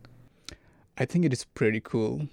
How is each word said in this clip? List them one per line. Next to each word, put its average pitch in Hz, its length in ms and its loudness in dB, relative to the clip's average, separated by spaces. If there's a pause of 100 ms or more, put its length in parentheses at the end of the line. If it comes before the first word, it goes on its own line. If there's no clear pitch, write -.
(960)
I 127 80 0
think 175 200 2
it 147 80 4
is - 120 -4
pretty 113 340 0
cool, 120 540 -2